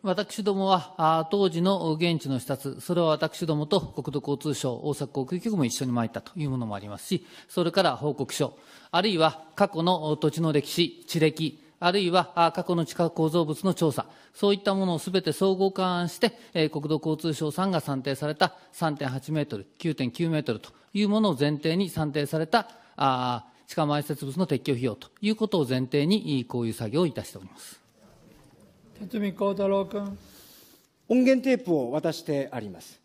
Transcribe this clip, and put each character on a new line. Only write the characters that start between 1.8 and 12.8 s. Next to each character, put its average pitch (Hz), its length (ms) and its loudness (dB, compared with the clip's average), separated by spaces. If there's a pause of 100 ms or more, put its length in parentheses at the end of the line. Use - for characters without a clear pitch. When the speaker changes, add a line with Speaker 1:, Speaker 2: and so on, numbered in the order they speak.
Speaker 1:
現 165 280 2
地 139 80 -8
の 131 120 -2
視 - 60 -14
察、 135 340 -6
そ - 120 -6
れ 175 80 2
は 165 60 4
私 156 400 0
ど 156 80 0
も 147 120 -2
と 196 140 4
国 - 320 -8
土 143 60 -2
交 143 180 -2
通 143 220 -4
省、 131 160 -2
大 147 200 -4
阪 143 120 -6
航 135 200 -4
空 175 140 -4
局 220 160 -2
も 151 80 2
一 113 120 -2
緒 135 80 -4
に 123 80 -2
参 117 160 0
っ - 20 -6
た 110 100 -8
と - 160 -18
い 151 80 -4
う 139 60 -2
も 131 80 -2
の 120 80 -4
も 104 80 -6
あ 98 60 -8
り 104 80 -14
ま 101 100 -12
す - 80 -16
し、 - 180 -2 (240)
そ 180 140 -2
れ 170 80 2
か 185 140 2
ら 135 120 2
報 143 160 -2
告 123 220 -6
書、 - 240 -2 (320)
あ 170 100 2
る 214 100 2
い 175 80 0
は 156 260 2 (100)
過 202 140 2
去 165 160 -2
の 156 320 2
土 151 160 0
地 165 100 -4
の 160 100 2
歴 143 160 0
史、 - 380 -2
地 165 140 -2
歴、 156 420 0 (160)
あ 175 140 2
る 208 80 2
い 175 100 0
は、 175 240 2
あ 170 140 4
ー、 160 40 0
過 175 120 -6
去 180 100 0
の 165 100 2